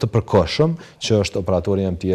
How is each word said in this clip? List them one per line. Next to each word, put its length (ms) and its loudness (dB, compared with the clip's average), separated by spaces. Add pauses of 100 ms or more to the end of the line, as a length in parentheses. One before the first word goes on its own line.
të 100 0
përkohshëm, 640 2 (320)
që 160 2
është 220 -4
operatori 420 0
M 160 -4
T 140 -4